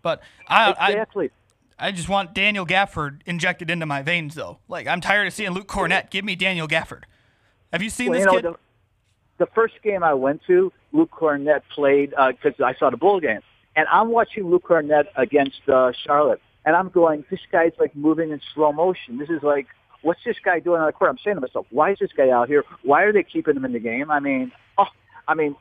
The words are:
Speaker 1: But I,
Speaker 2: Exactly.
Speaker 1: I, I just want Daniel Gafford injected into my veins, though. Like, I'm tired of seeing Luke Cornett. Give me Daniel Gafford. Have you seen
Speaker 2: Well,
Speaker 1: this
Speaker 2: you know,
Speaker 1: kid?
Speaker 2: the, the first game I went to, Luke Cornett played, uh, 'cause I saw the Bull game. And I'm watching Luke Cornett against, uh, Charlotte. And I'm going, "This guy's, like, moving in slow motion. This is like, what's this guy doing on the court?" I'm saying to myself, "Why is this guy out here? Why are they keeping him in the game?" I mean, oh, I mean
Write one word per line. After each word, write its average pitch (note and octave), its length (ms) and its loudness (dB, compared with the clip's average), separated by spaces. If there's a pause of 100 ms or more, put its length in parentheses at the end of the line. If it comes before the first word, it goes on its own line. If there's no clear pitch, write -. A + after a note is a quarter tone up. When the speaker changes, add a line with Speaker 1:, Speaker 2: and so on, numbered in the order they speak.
Speaker 1:
But E3 200 -6 (260)
I, G3+ 240 4
Speaker 2:
Exactly. G3 580 -2 (480)
Speaker 1:
I, E3+ 120 -6
I - 20 -4
just E3+ 180 -10
want F#3+ 240 -2
Daniel G3 320 -2
Gafford D#3+ 640 -4
injected F3 420 -6
into E3+ 160 -6
my C#3+ 160 -6
veins, D#3+ 320 -4
though. G#2 240 -12 (100)
Like, E3 200 -10
I'm E3 140 -2
tired G3+ 260 0
of E3+ 60 -8
seeing G3+ 180 -8
Luke F#3+ 160 -8
Cornett. F#3 420 -2
Give F#3+ 160 -8
me F#3+ 100 -6
Daniel F3+ 320 -4
Gafford. D#3+ 360 -6 (720)
Have E3+ 100 -4
you A3 80 -8
seen - 180 -4
Speaker 2:
Well, - 100 0
Speaker 1:
this G3 60 2
Speaker 2:
you - 160 4
know, E3+ 120 -6
Speaker 1:
kid? - 60 -20 (800)
Speaker 2:
the, F3 80 2
the - 60 -20
first A3 320 0
game G3 180 -2
I D#3+ 140 2
went C#3 320 -2
to, F#3 240 4 (220)
Luke E4 180 2
Cornett D3 500 0 (140)
played, C#3+ 420 2
uh, C3 140 4 (100)
'cause C#3+ 120 0 (100)
I B2+ 120 0
saw C#3 140 2
the B2 80 -4
Bull F#3+ 220 2
game. A2 220 -2 (340)
And D#3 160 2
I'm G3+ 180 4
watching G#3+ 400 -2
Luke F3 180 2
Cornett D3+ 400 2 (100)
against, C#3 520 0
uh, B2+ 220 4
Charlotte. C#3+ 500 0 (240)
And D#3 120 4
I'm F#3 120 -2
going, D#3+ 400 2
"This F#3+ 120 -8 (100)
guy's, F3 260 2
like, D#3 180 0
moving D#3 360 0
in C#3+ 80 -8 (140)
slow D3+ 180 2
motion. D#3+ 460 -4
This D3 120 -10
is D#3 140 -6
like, C#3+ 240 -2 (340)
what's E3 220 -4
this A#3+ 160 -6
guy F3 200 0
doing E3+ 200 0
on D#3 60 0
the D3+ 80 0
court?" F3 160 2
I'm C3 80 -4
saying G#3 180 -4
to D3+ 60 -8
myself, A#2+ 300 -8
"Why D3+ 200 2
is G3 80 -4
this F#3+ 140 -4
guy C3 160 4
out A#2+ 180 2
here? C#3+ 160 2 (200)
Why D#3 200 4
are G#3 80 4
they G#3 120 2
keeping D#3+ 300 -2
him C3 120 -4
in B2+ 80 -6
the A#2 60 -4
game?" A#2 300 -6
I D3 120 0
mean, C3 320 -4 (240)
oh, G3 100 2 (400)
I D#3 60 -2
mean D3+ 280 -2